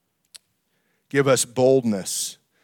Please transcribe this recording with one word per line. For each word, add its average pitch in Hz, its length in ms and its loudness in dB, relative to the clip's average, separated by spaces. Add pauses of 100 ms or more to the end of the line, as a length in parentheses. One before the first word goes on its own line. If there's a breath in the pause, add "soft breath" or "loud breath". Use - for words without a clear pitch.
(1080)
Give 135 180 0
us 127 180 2
boldness, 123 920 -2 (260)